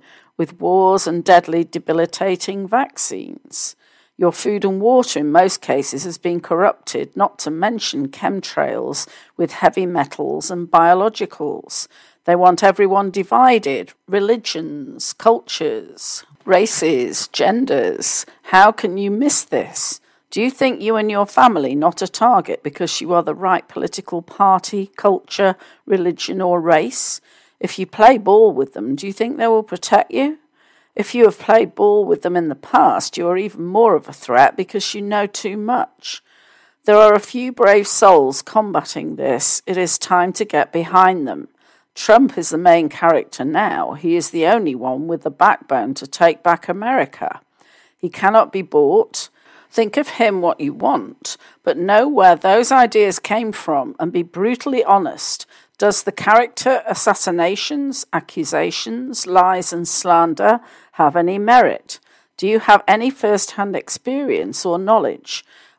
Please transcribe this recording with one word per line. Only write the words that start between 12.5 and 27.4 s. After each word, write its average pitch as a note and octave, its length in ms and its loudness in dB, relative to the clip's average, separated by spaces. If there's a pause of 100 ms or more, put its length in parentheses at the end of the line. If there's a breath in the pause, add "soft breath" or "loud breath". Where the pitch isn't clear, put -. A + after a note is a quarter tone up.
everyone G3 460 2
divided, G3 840 0 (140)
religions, E3 1080 -4
cultures, - 1080 -4 (220)
races, E3 840 0
genders. - 1000 -2 (160 soft breath)
How G3 280 6
can G3 280 -6
you G3+ 100 -2
miss B3 340 0
this? - 560 -6 (320)
Do G3+ 120 -2
you B3+ 80 0
think C4 280 -2
you G#3+ 160 -2
and G#3+ 140 -2
your G3+ 160 0
family F3+ 480 2
not D#3 300 0
a F#3 40 -4
target A3 540 0
because - 400 -6
you E3+ 120 -4
are E3+ 100 2
the D3+ 100 -6
right F#3 340 -2
political - 540 -8
party, G3 760 0
culture, F#3+ 600 0 (320 soft breath)
religion F3+ 520 -2
or F3 220 0
race? E3+ 580 0 (400 soft breath)